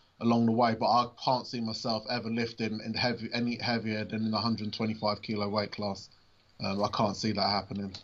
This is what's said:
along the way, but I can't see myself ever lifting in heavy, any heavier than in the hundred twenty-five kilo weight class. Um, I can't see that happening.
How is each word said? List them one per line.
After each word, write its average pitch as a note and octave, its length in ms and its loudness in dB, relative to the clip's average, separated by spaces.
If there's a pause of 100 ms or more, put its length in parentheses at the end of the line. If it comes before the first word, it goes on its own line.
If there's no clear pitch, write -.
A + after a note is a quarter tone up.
(200)
along A#2 280 6
the A2+ 40 6
way, A2+ 280 6
but A2+ 80 2
I A#2+ 200 6 (160)
can't B2+ 220 2
see A#2+ 160 -6
myself A2 480 -2
ever A2+ 200 -2
lifting A2+ 540 -2
in A2 100 -6
heavy, A#2 400 -2
any A#2+ 280 0
heavier A2 420 0
than A2 220 -2
in A2 60 0
the A2 60 0
hundred G#2+ 360 -2
twenty-five A2 480 0
kilo G#2 260 -2
weight G#2 240 0
class. G2+ 380 -6 (540)
Um, G2+ 200 0
I G#2 60 2
can't G2+ 260 0
see A2 180 -2
that G2 160 2
happening. G2 440 -4 (100)